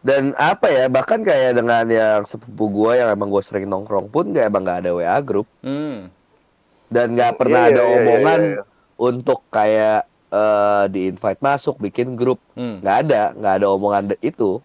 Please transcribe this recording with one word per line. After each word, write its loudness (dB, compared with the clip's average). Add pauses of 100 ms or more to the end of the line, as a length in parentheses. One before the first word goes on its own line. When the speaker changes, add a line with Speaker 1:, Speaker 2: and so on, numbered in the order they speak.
Speaker 1:
Dan 0
apa 0
ya, 2
bahkan 0
kayak 2
dengan 2
yang 2
sepupu -6
gue 2
yang 2
emang -2
gue 0
sering -6
nongkrong -4
pun -2
nggak, 0
emang 0
nggak -4
ada -2
W -2
A 0
grup. -4 (120)
Speaker 2:
Hmm. -10 (760)
Speaker 1:
Dan 0
nggak 2
Speaker 3:
Hmm, -10
Speaker 1:
pernah 2
Speaker 3:
iya, 6
Speaker 1:
ada 4
Speaker 3:
iya, 2
iya, 2
Speaker 1:
omongan 4
Speaker 3:
iya, 0
iya. -8 (360)
Speaker 1:
untuk -2
kayak, 2 (300)
eh, 2
di-invite -4
masuk, -2
bikin -4
grup. -2 (160)
Speaker 2:
Hmm. -10
Speaker 1:
Nggak 0
ada, 0 (120)
nggak -2
ada 2
omongan 0
de-, -4
itu. -2